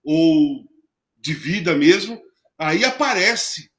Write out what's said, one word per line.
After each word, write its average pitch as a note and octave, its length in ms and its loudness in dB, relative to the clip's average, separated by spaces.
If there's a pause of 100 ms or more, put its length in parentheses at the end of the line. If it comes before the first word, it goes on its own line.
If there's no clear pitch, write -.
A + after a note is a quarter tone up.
ou D3+ 640 2 (520)
de D#3 160 -8
vida E3+ 420 -4
mesmo, G3 460 2 (360)
aí E3 280 -2
aparece A#3 920 -2